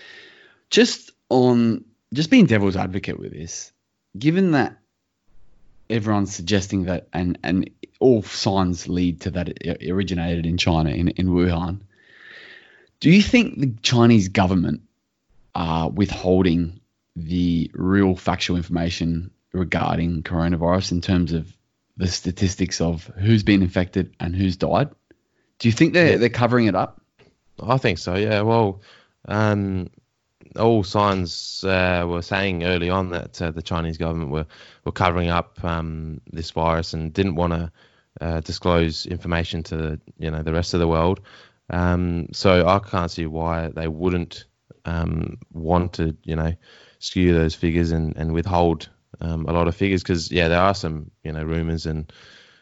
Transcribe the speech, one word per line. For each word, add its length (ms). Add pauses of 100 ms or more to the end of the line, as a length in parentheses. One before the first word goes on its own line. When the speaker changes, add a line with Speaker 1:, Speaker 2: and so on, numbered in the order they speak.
(680)
Speaker 1:
just 440 (160)
on, 560 (280)
just 180
being 160
devil's 300
advocate 420
with 140
this, 380 (480)
given 340
that 260 (1120)
everyone's 460
suggesting 500
that, 280
and, 320
and 260 (300)
all 220
signs 680
lead 340
to 80
that 180
it 420
originated 540
in 140
China, 320
in, 180
in 200
Wuhan, 520 (1160)
do 120
you 120
think 380
the 220
Chinese 460
government 540 (720)
are 340
withholding 920 (340)
the 600
real 420
factual 400
information 720 (220)
regarding 720
coronavirus 680
in 80
terms 320
of 140 (500)
the 120
statistics 720
of 240 (140)
who's 260
been 180
infected 560
and 160
who's 220
died? 320 (720)
Do 100
you 40
think 220
they're, 180
Speaker 2:
Yeah. 40
Speaker 1:
they're 120
covering 380
it 80
up? 260 (640)
Speaker 2:
I 160
think 200
so, 180
yeah. 260
Well, 400 (440)
um, 600 (720)
all 260
signs, 800
uh, 440
were 140
saying 420
early 240
on 220
that, 320
uh, 80
the 120
Chinese 360
government 320
were, 160 (380)
were 80
covering 360
up, 360
um, 560 (100)
this 200
virus 440
and 180
didn't 220
wanna, 380 (480)
uh, 200
disclose 640
information 580
to, 360 (180)
you 120
know, 120
the 100
rest 200
of 80
the 80
world. 320 (480)
Um, 640
so 340
I 120
can't 320
see 160
why 420
they 200
wouldn't, 560 (400)
um, 540 (140)
want 420
to, 280
you 140
know, 180 (460)
skew 340
those 200
figures 360
and, 260
and 160
withhold, 560 (320)
um, 260
a 60
lot 160
of 60
figures 300
'cause, 260
yeah, 180
there 120
are 140
some, 360 (140)
you 80
know, 100
rumors 440
and, 260 (500)